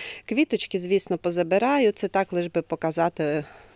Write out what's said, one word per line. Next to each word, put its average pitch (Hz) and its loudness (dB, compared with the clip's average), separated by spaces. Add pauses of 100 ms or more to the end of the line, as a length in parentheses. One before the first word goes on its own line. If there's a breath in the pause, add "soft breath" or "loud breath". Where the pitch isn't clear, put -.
(240 loud breath)
Квіточки, 226 0
звісно, 180 0
позабираю. 202 2
Це - -4
так, 196 0
лиш 175 0
би 165 -2
показати 160 -2 (320 loud breath)